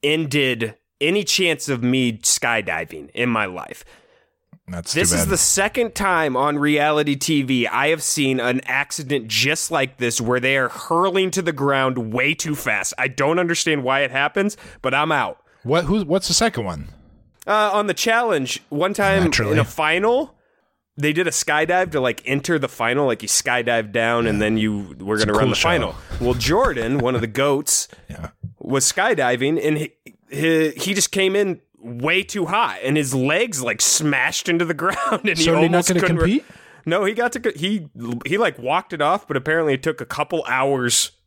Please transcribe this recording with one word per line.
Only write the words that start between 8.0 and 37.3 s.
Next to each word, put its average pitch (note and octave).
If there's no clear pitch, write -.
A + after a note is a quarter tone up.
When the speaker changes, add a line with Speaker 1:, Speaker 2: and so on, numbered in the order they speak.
Speaker 1:
seen C3+
an B2
accident C3+
just A#2+
like C3+
this A#2+
where B2
they C3
are B2+
hurling F#3
to F#3+
the E3
ground C3+
way C3
too D3+
fast. G#2
I B2+
don't C#3
understand E3
why C3+
it C3
happens, D3
but B2+
I'm D#3
out. B2
Speaker 2:
What? D#3
Who's? G3
What's F3+
the F3
second G#3+
one? D#2
Speaker 1:
Uh, G#3+
on G#3
the F#3+
challenge, A3
one F3
time G3
Speaker 2:
Naturally. B2
Speaker 1:
in -
a D3
final, G3
they D3+
did F3
a D#3+
skydive D#3+
to, D3+
like, B2
enter C#3
the C3+
final. B2
Like, A#2+
you G#2+
skydive A#2
down A#2
and G#2
then G#2+
you G#2
were G2
Speaker 2:
It's G#2+
Speaker 1:
gonna G#2
Speaker 2:
a G#2
Speaker 1:
run A2
Speaker 2:
cool B2+
Speaker 1:
the B2
Speaker 2:
show. -
Speaker 1:
final. B2
Well, B2
Jordan, C3
one B2+
of A#2
the A#2
goats, C#3
Speaker 2:
<laughs> -
Yeah. -
Speaker 1:
was C3
skydiving C#3+
and D3+
he, D3+
he, D#3
he F#3
just G3
came F#3+
in F#3+
way B2+
too F#3+
hot E3
and C3+
his C3+
legs, D3+
like, A2+
smashed D3
into E3+
the E3
<laughs> -
ground F#3
and F3
he E3
Speaker 2:
So E3
did E3+
he E3
not E3+
Speaker 1:
almost F3+
Speaker 2:
get F#3
to F3
Speaker 1:
couldn't E3+
re- F#3
Speaker 2:
compete? -
Speaker 1:
No, F3+
he G#3
got A#3